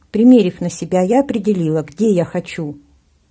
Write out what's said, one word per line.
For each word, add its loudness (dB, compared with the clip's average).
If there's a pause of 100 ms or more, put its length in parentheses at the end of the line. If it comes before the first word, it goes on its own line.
(100)
примерив 4
на -4
себя, -4
я 0
определила, -2
где -2
я 0
хочу -10 (520)